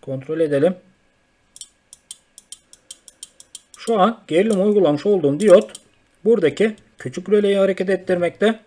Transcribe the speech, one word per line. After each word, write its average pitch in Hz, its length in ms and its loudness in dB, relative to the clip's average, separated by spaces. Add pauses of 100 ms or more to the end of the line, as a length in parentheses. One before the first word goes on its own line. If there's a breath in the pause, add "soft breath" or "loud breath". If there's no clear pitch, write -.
kontrol 139 380 -10
edelim. 156 360 0 (3000)
Şu 226 220 -2
an 214 280 2
gerilim 196 380 0
uygulamış 180 400 2
olduğum 156 340 0
diyot 208 320 4 (540)
buradaki 202 500 0 (220)
küçük 185 320 -12
röleyi 202 280 0
hareket 190 320 -2
ettirmekte. 185 760 -2